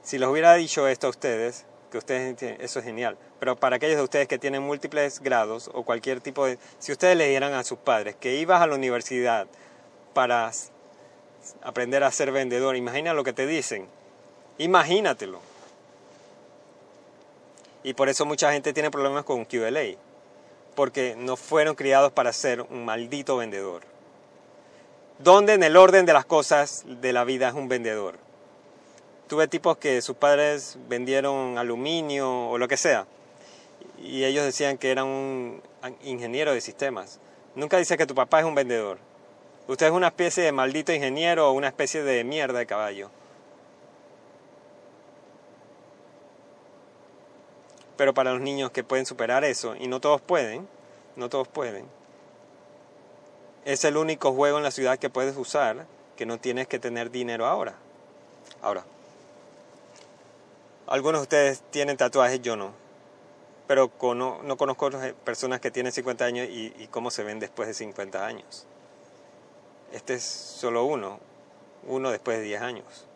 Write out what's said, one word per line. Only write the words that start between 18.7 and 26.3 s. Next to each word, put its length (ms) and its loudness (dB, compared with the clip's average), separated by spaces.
tiene 160 0
problemas 340 -2
con 220 -4
Q 180 -2
L 140 -2
A, 960 -12
porque 420 0
no 200 -4
fueron 380 2
criados 380 4
para 220 0
ser 260 -2
un 240 -12
maldito 540 -4
vendedor. 460 -8
¿Dónde 360 8
en 80 6
el 160 8
orden 260 12
de 80 6
las 140 6
cosas 600 2